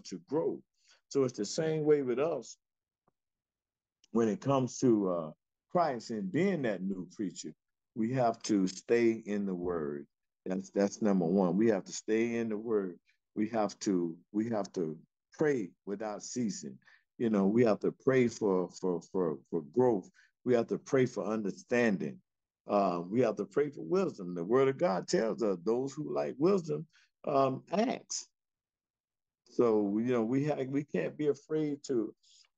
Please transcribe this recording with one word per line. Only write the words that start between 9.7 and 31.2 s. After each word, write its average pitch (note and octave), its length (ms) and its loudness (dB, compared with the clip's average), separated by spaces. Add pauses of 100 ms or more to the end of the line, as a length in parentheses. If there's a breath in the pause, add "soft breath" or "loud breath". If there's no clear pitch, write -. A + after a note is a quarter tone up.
That's, F#2+ 240 -6
that's G2+ 320 0
number F#2+ 240 4
one. F2+ 320 4
We A2+ 100 4
have G2 160 2
to F2 80 -16
stay A#2 440 0
in A2+ 120 -2
the G#2+ 80 -4
word. G#2 420 -2 (360)
We G#2+ 140 0
have G#2 320 -2
to, F2 360 0 (160)
we A2 160 0
have G#2 240 -4
to D#2 240 -4 (380)
pray C3+ 360 0 (140)
without G2+ 380 -6
ceasing. F2 560 -6 (400 soft breath)
You A#2+ 100 0
know, G2+ 180 4
we A2+ 180 4
have G#2 160 4
to E2+ 120 2
pray B2+ 360 2
for, F#2 420 0 (100)
for, F2 220 -2 (100)
for, E2 260 0 (120)
for E2 120 -2 (120)
growth. A#2 340 2 (360 soft breath)
We B2 100 2
have A#2 140 2
to G2 100 -2
pray C3 260 2
for G2 220 -2
understanding. G#2 920 0 (500)
Uh, F#2 400 2
we A2 140 0
have A2 160 2
to G2+ 80 -4
pray C#3+ 240 -2
for C#3+ 140 -12
wisdom. C#3 520 -4
The E2+ 100 -6
word C3 240 4
of C3+ 100 -2
God F3+ 300 -2
tells A2 340 0
us F#2+ 220 2
those B2+ 280 0
who D3 220 -6
like C#3+ 240 -4
wisdom, D#3+ 480 0 (400 soft breath)
um, C3+ 440 2
ask. - 560 -2 (1200)
So, G#2+ 480 2
you B2 140 0
know, A#2 100 2
we C3+ 240 0
ha-, C#3+ 220 -2
we C#3 160 -4
can't D#3 340 -4
be D3+ 80 -2